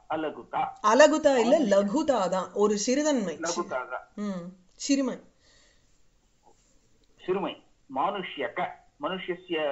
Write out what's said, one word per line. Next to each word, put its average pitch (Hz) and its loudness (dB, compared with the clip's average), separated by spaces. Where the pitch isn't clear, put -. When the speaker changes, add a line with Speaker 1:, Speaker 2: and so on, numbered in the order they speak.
Speaker 1:
அலகுதா. 156 -6
Speaker 2:
அலகுதா 277 6
இல்ல, 247 4
Speaker 1:
மானுஷ்ய- 202 4
Speaker 2:
லகுதா 233 0
தான், 185 -4
ஒரு 208 2
சிறுதன்மை. 247 0
Speaker 1:
லகுதா 165 -4
தான். 127 -8
Speaker 2:
ம், 185 -10
சிறுமை. 269 -2
Speaker 1:
சிறுமை. 185 -4
மானுஷ்யக, 170 -4
மனுஷ்யஸ்ய 175 -6